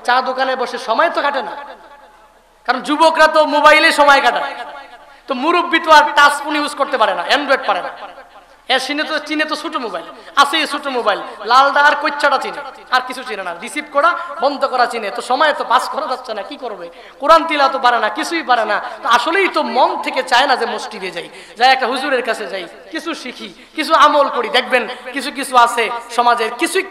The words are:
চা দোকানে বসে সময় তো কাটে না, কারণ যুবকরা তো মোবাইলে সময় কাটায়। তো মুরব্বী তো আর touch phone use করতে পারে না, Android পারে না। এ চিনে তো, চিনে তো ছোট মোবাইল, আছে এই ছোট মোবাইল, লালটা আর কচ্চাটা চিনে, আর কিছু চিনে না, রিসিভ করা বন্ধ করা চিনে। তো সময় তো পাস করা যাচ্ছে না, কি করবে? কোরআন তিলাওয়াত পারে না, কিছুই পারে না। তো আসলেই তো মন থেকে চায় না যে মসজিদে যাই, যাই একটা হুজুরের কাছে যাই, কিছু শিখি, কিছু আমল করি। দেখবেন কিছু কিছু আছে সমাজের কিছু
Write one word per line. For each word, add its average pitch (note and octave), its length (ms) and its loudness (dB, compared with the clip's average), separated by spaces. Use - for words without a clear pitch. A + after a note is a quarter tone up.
চা B3 180 2
দোকানে C4 340 -2
বসে A#3+ 220 -6
সময় C#4+ 340 0
তো E4+ 100 -2
কাটে C#4 200 -2
না, - 100 -10
কারণ B3+ 140 -2
যুবকরা D4+ 460 4
তো D#4 180 4
মোবাইলে D4+ 460 6
সময় C#4+ 300 6
কাটায়। C4+ 320 0
তো - 60 -2
মুরব্বী E4 460 0
তো D#4+ 120 0
আর D4 120 10
touch C#4+ 260 6
phone D4+ 160 -6
use D4 180 -2
করতে C4+ 240 -2
পারে G3+ 160 2
না, F3 100 -6
Android C4 420 0
পারে F#3 160 0
না। - 100 -8
এ B3+ 80 2
চিনে D4 180 -4
তো, C#4+ 100 -6
চিনে D4+ 200 -2
তো D4+ 80 -4
ছোট D#4 200 -10
মোবাইল, G3 300 -8
আছে C#4 240 2
এই D4 80 -2
ছোট D4 200 -6
মোবাইল, G#3+ 320 0
লালটা C#4 400 6
আর D4 120 4
কচ্চাটা C#4+ 380 0
চিনে, F#3+ 220 -6
আর B3+ 140 2
কিছু C4 180 -10
চিনে G#3 180 -8
না, F3+ 100 -8
রিসিভ D4 280 -8
করা D4 180 4
বন্ধ C4+ 200 0
করা B3 140 2
চিনে। A3+ 240 -6
তো G#3+ 120 -8
সময় C#4+ 360 0
তো B3 60 -4
পাস A#3+ 240 2
করা C#4 180 -6
যাচ্ছে B3 280 -8
না, G3+ 80 -8
কি C#4 140 -14
করবে? G3+ 300 -12
কোরআন D#4 280 6
তিলাওয়াত C#4+ 360 0
পারে A#3+ 180 2
না, G#3+ 80 0
কিছুই D#4 360 -4
পারে A#3 200 2
না। G#3 120 -2
তো - 80 -8
আসলেই E4 480 2
তো D#4+ 40 0
মন D4+ 140 4
থেকে C#4 200 -6
চায় B3+ 260 2
না C4 80 4
যে - 100 -2
মসজিদে G#3 440 -8
যাই, E3 180 -10
যাই F#3+ 160 4
একটা B3+ 140 0
হুজুরের C4 360 -2
কাছে A3 240 -4
যাই, F#3 180 -8
কিছু D#4+ 240 -10
শিখি, A3+ 340 -14
কিছু D4+ 180 -2
আমল D4 220 4
করি। A#3 200 -4
দেখবেন A#3+ 260 0
কিছু C4+ 200 -6
কিছু B3+ 260 -8
আছে A3+ 260 4
সমাজের A#3 440 2
কিছু E4+ 200 -2